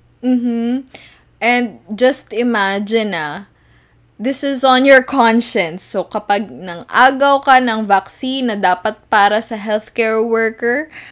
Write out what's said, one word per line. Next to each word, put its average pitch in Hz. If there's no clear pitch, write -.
Mm-hmm. 240
And 240
just 247
imagine, 214
ah, 160
this 262
is 269
on 254
your 269
conscience. 226
So, 185
kapag 208
nang-agaw 254
ka 254
ng 220
vaccine 247
na 208
dapat 196
para 208
sa 226
healthcare 220
worker, 233